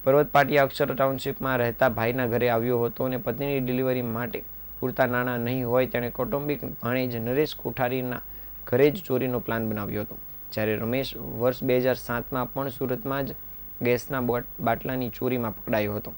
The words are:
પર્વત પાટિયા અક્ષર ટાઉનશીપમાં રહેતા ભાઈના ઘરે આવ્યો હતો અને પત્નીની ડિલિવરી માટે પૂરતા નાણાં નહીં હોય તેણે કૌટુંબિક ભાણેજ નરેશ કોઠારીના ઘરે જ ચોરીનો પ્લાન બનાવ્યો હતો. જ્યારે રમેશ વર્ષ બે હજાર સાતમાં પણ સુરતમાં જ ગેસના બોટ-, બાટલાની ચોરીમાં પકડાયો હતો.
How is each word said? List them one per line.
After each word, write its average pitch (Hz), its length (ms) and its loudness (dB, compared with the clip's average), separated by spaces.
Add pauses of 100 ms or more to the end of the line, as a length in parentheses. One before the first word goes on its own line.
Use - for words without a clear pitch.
પર્વત 139 280 6
પાટિયા 143 320 6
અક્ષર 135 300 0
ટાઉનશીપમાં 135 640 0
રહેતા 120 300 4
ભાઈના 120 380 2
ઘરે 120 240 4
આવ્યો 120 320 2
હતો 117 220 0
અને 127 140 0
પત્નીની 139 420 -2
ડિલિવરી 127 420 0
માટે 117 420 -4 (360)
પૂરતા 127 260 2
નાણાં 123 340 0
નહીં 123 280 0
હોય 127 180 4
તેણે 120 240 -2
કૌટુંબિક 143 540 -2
ભાણેજ 127 520 -2
નરેશ 127 400 0
કોઠારીના 127 640 -2 (440)
ઘરે 135 260 6
જ 185 140 -6
ચોરીનો 127 360 0
પ્લાન 113 280 -2
બનાવ્યો 104 340 -4
હતો. - 140 -10 (360)
જ્યારે 107 240 0
રમેશ 120 400 -2
વર્ષ 123 480 -2
બે 127 140 4
હજાર 127 160 2
સાતમાં 123 580 -4
પણ 139 160 -4
સુરતમાં 135 580 -2
જ - 100 -10 (460)
ગેસના 123 380 2
બોટ-, 120 300 0 (100)
બાટલાની 123 500 0
ચોરીમાં 123 460 -2
પકડાયો 107 380 0
હતો. 107 240 -6